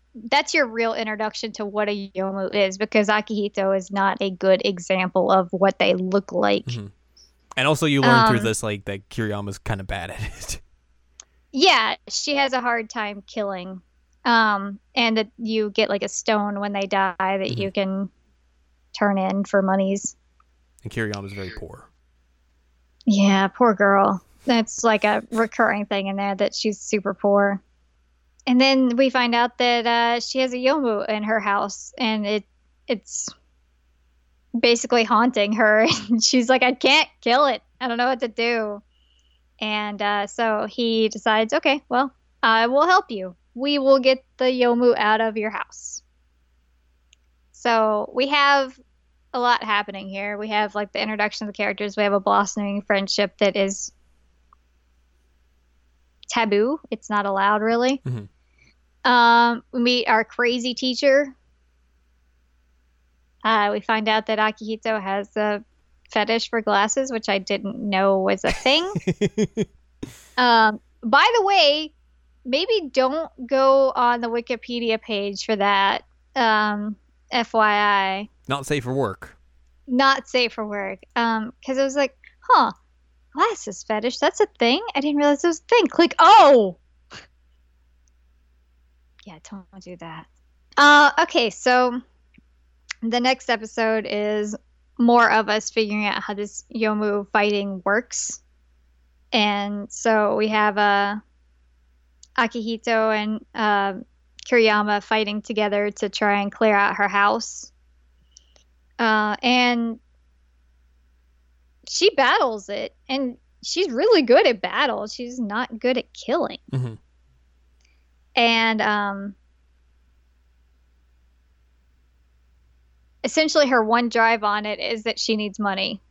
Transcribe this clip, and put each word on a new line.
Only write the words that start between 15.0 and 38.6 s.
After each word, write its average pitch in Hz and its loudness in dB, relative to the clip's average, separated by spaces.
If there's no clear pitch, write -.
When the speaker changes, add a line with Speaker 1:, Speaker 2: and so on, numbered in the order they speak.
Speaker 1:
that 220 -2
you 220 -4
get, 214 -2
like, 196 -4
a 202 -4
stone 208 -4
when 202 -6
they 196 -4
die 190 -2
that 190 -2
Speaker 2:
Mm-hmm. 190 -4
Speaker 1:
you 196 -6
can 190 -4
turn 202 0
in 190 -2
for 196 0
monies. 190 -2
Speaker 2:
And 113 -14
Kiriyama's 101 -6
very 95 -12
poor. - -18
Speaker 1:
Yeah, 196 4
poor 226 2
girl. 196 2
That's, 233 -2
like, 214 2
a 208 0
recurring 220 0
thing 196 -4
in 196 -6
there, 196 -4
that 196 -2
she's 208 -4
super 202 -4
poor. 202 2
And 247 2
then 262 4
we 269 4
find 240 0
out 240 0
that, 240 0
uh, 233 2
she 262 -6
has 262 -2
a 254 -6
Yomu 254 0
in 214 -4
her 220 0
house, 202 -4
and 220 -2
it, 208 -2
it's - -8
basically 233 2
haunting 220 2
her. 214 4
<laughs> 208 -8
And 226 0
she's 247 2
like, 254 4
"I 254 2
can't 294 2
kill 262 2
it. 233 -2
I 254 -6
don't 233 -4
know 247 0
what 254 -2
to 254 -4
do." 226 -4